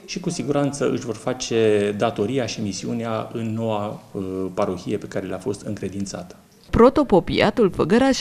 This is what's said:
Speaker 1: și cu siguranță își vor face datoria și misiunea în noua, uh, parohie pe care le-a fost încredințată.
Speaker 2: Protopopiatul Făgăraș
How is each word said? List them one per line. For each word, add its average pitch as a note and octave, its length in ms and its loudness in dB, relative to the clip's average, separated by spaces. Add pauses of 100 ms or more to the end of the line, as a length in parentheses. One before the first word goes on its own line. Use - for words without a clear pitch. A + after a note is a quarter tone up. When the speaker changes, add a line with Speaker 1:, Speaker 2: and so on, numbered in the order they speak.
Speaker 1:
și - 140 -8
cu F3 100 -4
siguranță C#3 640 0
își B2 140 -4
vor A2+ 100 -4
face A2 840 2
datoria A#2 480 0
și A2 160 -6
misiunea A2+ 720 -4
în A2+ 200 -4
noua, A2 460 -2 (120)
uh, G2+ 100 -6 (320)
parohie G2 440 -2
pe - 80 -8
care F#2+ 200 -6
le-a F#2 120 -6
fost G#2 240 -6
încredințată. G2 760 -8 (340)
Speaker 2:
Protopopiatul A3 1040 4
Făgăraș A#3+ 500 2